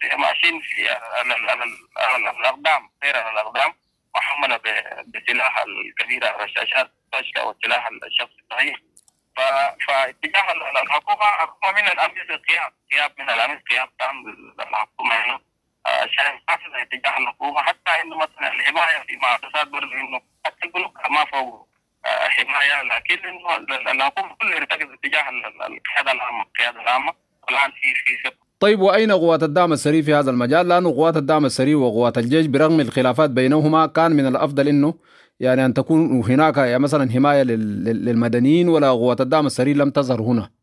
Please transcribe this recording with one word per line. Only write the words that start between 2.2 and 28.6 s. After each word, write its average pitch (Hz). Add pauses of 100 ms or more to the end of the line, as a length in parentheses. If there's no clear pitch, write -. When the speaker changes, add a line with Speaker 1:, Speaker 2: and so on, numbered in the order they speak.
Speaker 1:
الأقدام، 139 (120)
سير 127
الأقدام 113 (420)
محملة 123
ب-، 110 (100)
بسلاح 123
الكبيرة، 113
الرشاشات، 113 (140)
الطشة -
والسلاح 117 (180)
الشخصي - (120)
الصحيح. 135 (600)
ف-، 135
فاتجاه 156
ال-، 160
ال-، -
الحكومة، 156
الحكومة 202
من 208
الأمس 175 (300)
غياب، 160 (200)
غياب 147
من 131
الأمس 123 (120)
غياب 127 (100)
تام 135 (420)
للحكومة -
هنا. 120 (460)
آه، 127
شايف 143
خاصة 127
اتجاه 131
الحكومة، 135
حتى - (140)
إنه 160
مثلا 156
الحماية 151
في 123
مؤسسات 127
برضه 143
إنه 131 (260)
حتى -
البنوك 170
ما 147
فوق، 123 (380)
آه، -
حماية، 143
لكن 170
إنه 175
ال-، -
ال-، 127
الحكومة 139
كلها 160
ارتكزت 151 (140)
اتجاه 143
ال-، 120
ال-، -
القيادة -
العامة، 123
القيادة 120
العامة. 135 (240)
والآن 135
في، 135
في، -
في 123 (240)